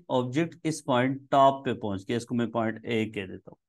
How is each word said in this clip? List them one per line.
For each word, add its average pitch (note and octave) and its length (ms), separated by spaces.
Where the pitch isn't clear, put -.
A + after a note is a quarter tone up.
ऑब्जेक्ट C3 560
इस D#3 200
पॉइंट C3 340
टॉप C3+ 340
पे B2 100
पहुंच G2 300
गया, A#2+ 120
इसको A#2 180
मैं A#2 160
पॉइंट A2 340
ए A2 200
कह G2 120
देता F#2+ 240
हूं। - 60